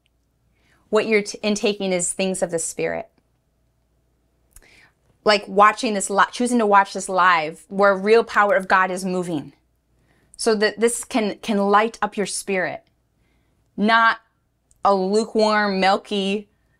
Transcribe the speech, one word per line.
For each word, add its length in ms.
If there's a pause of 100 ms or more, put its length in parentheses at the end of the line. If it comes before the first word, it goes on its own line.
(880)
What 180
you're 140
t-, 200
intaking 520
is 180
things 320
of 80
the 80
Spirit. 500 (2250)
Like 240
watching 460
this 160
li-, 240
choosing 260
to 60
watch 280
this 140
live 600
where 260
real 300
power 280
of 140
God 240
is 140
moving. 480 (800)
So 200
that 220
this 280
can, 320
can 320
light 320
up 160
your 80
spirit. 580 (960)
Not 400 (680)
a 100
lukewarm, 840
milky, 680 (300)